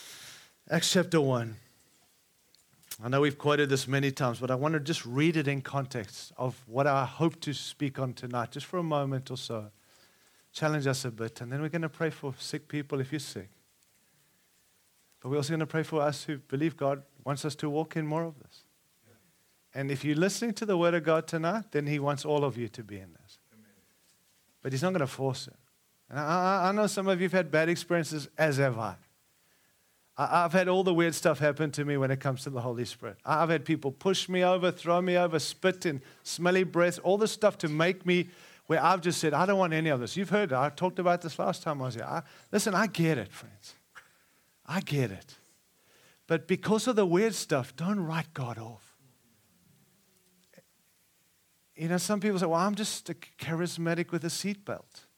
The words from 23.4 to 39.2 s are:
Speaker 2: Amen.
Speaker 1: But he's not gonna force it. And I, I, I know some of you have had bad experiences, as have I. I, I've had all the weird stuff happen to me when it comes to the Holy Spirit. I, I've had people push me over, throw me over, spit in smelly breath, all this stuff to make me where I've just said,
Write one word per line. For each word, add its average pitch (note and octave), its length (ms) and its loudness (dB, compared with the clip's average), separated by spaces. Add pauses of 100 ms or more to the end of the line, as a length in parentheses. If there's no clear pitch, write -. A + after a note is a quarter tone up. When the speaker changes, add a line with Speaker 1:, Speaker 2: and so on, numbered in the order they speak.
Speaker 2:
Amen. A2 140 -20 (960)
Speaker 1:
But C3+ 80 -6
he's C3 120 -2
not F#3 100 0
gonna D3+ 160 0
force C3+ 400 -4
it. - 80 -20 (520)
And C3+ 120 -6
I, - 20 -4
I, F3+ 460 2
I G3 40 4
know G#3 140 4
some G3 220 0
of F3+ 120 2
you F#3 40 2
have F3+ 80 0
had F3+ 180 2
bad D#3 180 4
experiences, E3 600 -2 (100)
as D3+ 200 4
have C3 200 2
I. G#2 160 -4 (1200)
I, D#3+ 280 2
I've E3 80 0
had F#3 160 4
all F#3 160 4
the F#3 100 4
weird E3 220 4
stuff D3 240 2
happen D3 320 2
to D3 120 -4
me C#3+ 120 0
when C3+ 160 2
it C3+ 80 -2
comes C3+ 240 -4
to D3 60 -6
the C3 100 -6
Holy A#2+ 240 -4
Spirit. G#2+ 400 -10
I, D#3 180 2
I've E3 60 4
had D#3 160 0
people D3+ 260 0
push F#3 380 -2
me F3+ 160 2
over, F3+ 260 4
throw E3+ 320 0
me F3+ 160 2
over, E3 220 2
spit F#3 440 -2
in D3 160 -2 (220)
smelly F3+ 400 2
breath, E3+ 400 2
all F#3 160 2
this G#3+ 140 0
stuff - 260 2
to E3 100 -4
make E3+ 380 0
me F3 220 4 (380)
where D#3+ 140 2
I've F3+ 200 4
just E3 180 0
said, D3+ 160 2